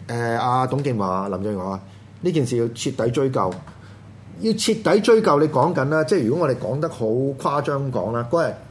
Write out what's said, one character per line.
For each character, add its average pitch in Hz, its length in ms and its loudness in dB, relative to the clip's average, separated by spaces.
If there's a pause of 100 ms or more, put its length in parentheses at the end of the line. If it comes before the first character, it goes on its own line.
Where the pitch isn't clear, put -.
誒， 117 280 -2
阿 127 300 2
董 131 160 -2
建 131 140 0
華、 98 320 0
林 92 100 -4
鄭 104 120 -4
月 101 40 -4
娥 92 160 -6
啊， 95 80 -6 (420)
呢 170 100 -2
件 156 140 2
事 123 120 0
要 117 80 2
徹 120 280 -4
底 110 160 0
追 135 200 2
究。 101 240 0 (840)
要 220 140 0
徹 - 280 0
底 180 180 4
追 226 220 6
究， 147 180 4
你 156 80 4
講 135 260 2
緊 135 160 0
啦， 156 140 2
即 175 120 2
係 143 120 2
如 123 80 2
果 170 120 0
我 131 60 2
哋 110 40 -6
講 117 220 -4
得 160 100 -2
好 123 160 -6
誇 135 560 -2
張 139 300 -2
講 107 200 -2
啦， 117 200 -4
嗰 165 180 2
日 156 40 -6 (180)